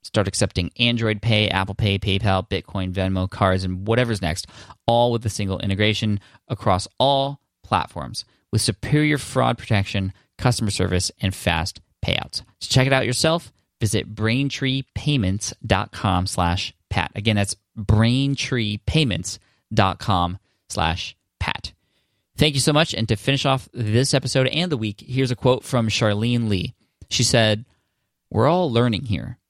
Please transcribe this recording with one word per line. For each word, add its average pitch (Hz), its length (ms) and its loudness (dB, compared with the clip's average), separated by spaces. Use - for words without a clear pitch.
Start 101 240 0
accepting 90 500 -2
Android 113 440 0
Pay, 107 260 2
Apple 95 260 -2
Pay, 101 240 2
PayPal, 98 500 0
Bitcoin, 92 440 -4
Venmo, 92 380 -2
cards, 92 340 2
and 92 240 -6
whatever's 113 340 0
next, 80 260 -4
all 120 260 4
with 113 140 -2
a 110 40 0
single 98 300 -4
integration 104 600 0
across 101 380 0
all 139 400 0
platforms - 640 -4
with 110 100 2
superior 147 560 0
fraud 120 400 0
protection, 98 540 -2
customer 117 340 0
service, 92 400 0
and 95 120 0
fast - 460 -2
payouts. - 380 -4
To - 100 -12
check 131 160 4
it 135 80 2
out 131 120 2
yourself, 160 480 -2
visit 107 340 -2
braintreepayments 127 1400 -2
dot 104 260 0
com 92 360 0
slash 90 460 -2
pat. - 260 -2
Again, 107 220 0
that's 101 180 -2
braintreepayments 117 1600 0
dot 101 260 2
com 90 380 0
slash 82 460 -2
pat. - 80 -20
Thank 147 140 4
you 139 40 0
so 151 140 2
much. 151 220 2
And 110 120 -2
to 110 100 2
finish 139 280 0
off 135 260 0
this 120 440 0
episode 131 320 2
and 170 240 -2
the 151 60 0
week, 107 220 -6
here's 131 300 -2
a 120 60 -2
quote 123 280 2
from 113 260 0
Charlene 113 600 0
Lee. 104 240 -2
She - 140 -2
said, 110 440 2
"We're 113 160 4
all 170 260 2
learning 117 320 2
here. 87 320 -4